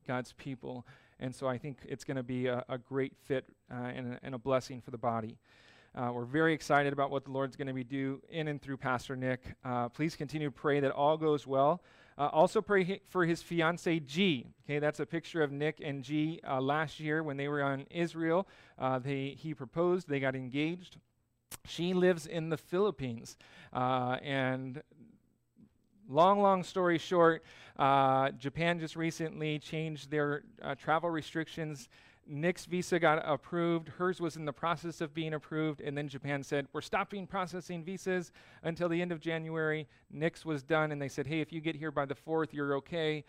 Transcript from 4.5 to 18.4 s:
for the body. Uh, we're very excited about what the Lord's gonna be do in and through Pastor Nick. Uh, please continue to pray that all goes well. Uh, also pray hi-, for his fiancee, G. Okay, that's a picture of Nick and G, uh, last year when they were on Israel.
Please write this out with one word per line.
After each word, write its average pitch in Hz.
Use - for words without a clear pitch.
for 135
the 123
body. 113
Uh, 123
we're 120
very 160
excited 143
about 139
what 139
the 139
Lord's 131
gonna 135
be 131
do 135
in 156
and 143
through 135
Pastor 131
Nick. 127
Uh, 123
please 156
continue 151
to -
pray 143
that 139
all 147
goes 151
well. 139
Uh, 143
also 180
pray 196
hi-, 190
for 180
his 165
fiancee, 165
G. 147
Okay, 147
that's 147
a 143
picture 165
of 143
Nick 151
and 139
G, 151
uh, 131
last 147
year 156
when 139
they 143
were 147
on 139
Israel. 165